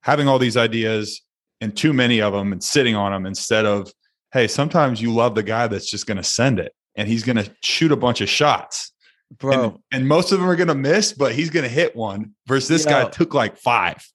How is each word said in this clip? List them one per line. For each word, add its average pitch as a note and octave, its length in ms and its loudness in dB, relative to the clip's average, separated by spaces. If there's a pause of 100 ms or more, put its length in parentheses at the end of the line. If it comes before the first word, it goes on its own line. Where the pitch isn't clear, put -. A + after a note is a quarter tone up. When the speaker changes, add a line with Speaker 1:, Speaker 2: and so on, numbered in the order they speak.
Speaker 1:
having C#3+ 260 2
all C3+ 100 4
these B2 180 0
ideas A2 640 -2 (400)
and G#2+ 160 -6
too D#3 160 2
many A#2+ 280 2
of G#2 140 0
'em G2+ 180 -2
and F2 100 -8
sitting B2 320 2
on G2+ 180 0
'em F#2+ 140 -4
instead G#2+ 400 -2
of, G2+ 260 -2 (400)
hey, A#2+ 160 2
sometimes C#3+ 540 0
you A#2 100 0
love A#2 220 2
the A2 80 0
guy A2+ 240 -2
that's G#2 240 -6
just - 160 -8
gonna F#2+ 180 -6
send A#2+ 340 0
it D#2 160 -8 (220)
and G#2 120 -4
he's A2+ 140 -2
gonna A2+ 240 0 (160)
shoot D#3+ 300 2
a C3+ 40 4
bunch A2+ 240 0
of G2+ 80 -2
shots. - 640 0 (460)
Speaker 2:
Bro. C3+ 140 -2
Speaker 1:
And, B2 260 0 (140)
and C3 160 -2
most F3 240 2
of F#3+ 80 2
'em F3+ 80 0
are F3+ 80 2
gonna E3 180 2
miss, D3+ 380 0
but C3 220 -2
he's D#3 160 -2
gonna D3 180 -2
hit D#3 260 -2
one G#2 380 -8 (140)
versus C3+ 220 -2
this D3+ 180 2
guy C#3+ 160 4
Speaker 2:
Yo. A2 80 -2
Speaker 1:
took, E3 240 -2
like, A2+ 220 0
five. G#2 480 -2 (100)